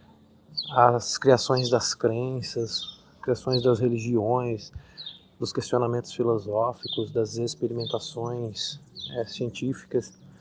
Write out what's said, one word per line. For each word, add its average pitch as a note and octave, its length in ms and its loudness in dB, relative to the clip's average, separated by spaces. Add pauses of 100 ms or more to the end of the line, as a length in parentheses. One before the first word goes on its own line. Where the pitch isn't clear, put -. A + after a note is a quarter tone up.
(760)
as A#2+ 420 4
criações B2+ 540 4
das - 240 2
crenças, A#2+ 1040 -2 (200)
criações B2+ 440 0
das B2 160 6
religiões, A#2 920 0 (680)
dos A#2 120 -6
questionamentos A#2+ 640 0
filosóficos, A2 960 0
das A2 260 0
experimentações, A#2 1400 -4 (360)
é, A#2 100 -2
científicas. - 880 -4 (280)